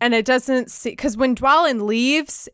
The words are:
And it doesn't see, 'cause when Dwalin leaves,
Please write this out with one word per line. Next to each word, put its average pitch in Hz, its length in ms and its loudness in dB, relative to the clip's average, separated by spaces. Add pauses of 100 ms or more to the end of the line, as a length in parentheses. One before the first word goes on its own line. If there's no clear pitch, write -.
And 240 140 2
it 226 100 2
doesn't 254 460 0
see, - 240 -2
'cause 220 220 -4
when 254 180 0
Dwalin 269 480 2
leaves, 254 720 -2